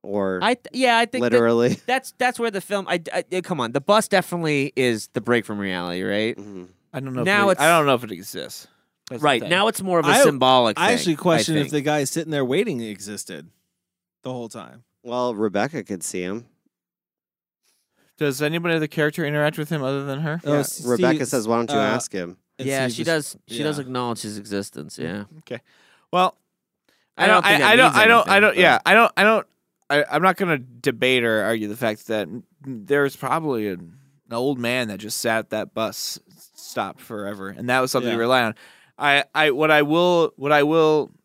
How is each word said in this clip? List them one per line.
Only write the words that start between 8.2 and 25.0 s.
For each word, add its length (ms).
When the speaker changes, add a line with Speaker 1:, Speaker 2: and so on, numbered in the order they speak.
Speaker 3:
That's 100
the 40
Speaker 2:
Right, 160
Speaker 3:
thing. 100
Speaker 2:
now 160
it's 160
more 160
of 80
a 40
Speaker 4:
I, 120
Speaker 2:
symbolic 560
Speaker 4:
I 100
Speaker 2:
thing, 100
Speaker 4:
actually 160
Speaker 2:
I 20
Speaker 4:
question 400
if 80
Speaker 2:
think. 80
Speaker 4:
the 80
guy 240
sitting 260
there 140
waiting 360
existed 680
the 100
whole 160
time. 360
Speaker 1:
Well, 320
Rebecca 480
could 220
see 180
him. 240
Speaker 3:
Does 220
anybody 340
of 60
the 80
character 380
interact 320
with 100
him 140
other 240
than 140
her? 240
Speaker 4:
Oh, 100
Speaker 1:
Yeah, 60
Speaker 4:
s-, 240
Speaker 1:
Rebecca 320
Speaker 4:
Steve, 120
Speaker 1:
says, 200
"Why 80
don't 140
you 60
Speaker 4:
uh, 60
Speaker 1:
ask 300
him?" 260
Speaker 4:
and 80
Speaker 2:
Yeah, 200
Speaker 4:
Steve 100
Speaker 2:
she 80
Speaker 4:
just, 300
Speaker 2:
does. 200
She 80
does 160
Speaker 4:
yeah. 60
Speaker 2:
acknowledge 380
his 160
existence. 580
Speaker 3:
Mm, 60